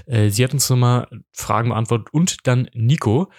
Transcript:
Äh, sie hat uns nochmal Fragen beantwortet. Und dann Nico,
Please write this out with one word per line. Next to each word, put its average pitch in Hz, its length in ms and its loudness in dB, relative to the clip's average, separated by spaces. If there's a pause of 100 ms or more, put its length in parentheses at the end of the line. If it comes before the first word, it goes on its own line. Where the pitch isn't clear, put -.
Äh, 110 220 2
sie 104 140 2
hat 131 80 0
uns 139 180 -2
nochmal 123 380 2 (240)
Fragen 113 380 -2
beantwortet. 113 420 -2
Und - 340 -2
dann 127 280 0
Nico, 117 640 0